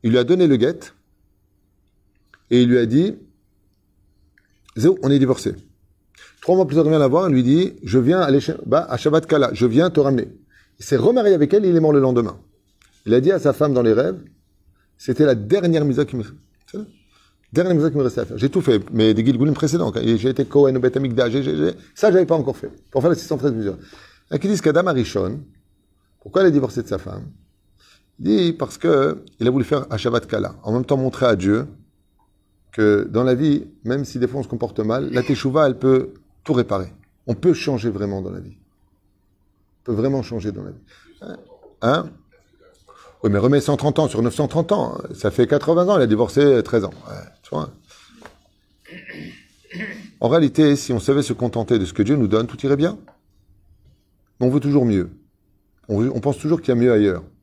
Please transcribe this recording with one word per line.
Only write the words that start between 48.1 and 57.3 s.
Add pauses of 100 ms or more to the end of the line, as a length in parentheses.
En
réalité,
si
on
savait
se
contenter
de
ce
que
Dieu
nous
donne,
tout
irait
bien. (1400)
Mais
on
veut
toujours
mieux. (800)
On
veut,
on
pense
toujours
qu'il
y
a
mieux
ailleurs. (180)